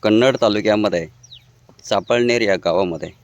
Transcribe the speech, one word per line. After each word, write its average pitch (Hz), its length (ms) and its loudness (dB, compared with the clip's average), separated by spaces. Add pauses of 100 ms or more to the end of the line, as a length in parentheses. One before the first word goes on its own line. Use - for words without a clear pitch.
कन्नड 120 380 4
तालुक्यामध्ये, 104 680 0 (760)
चापळनेर 120 580 -2
या 98 140 0
गावामध्ये. 87 540 -4 (140)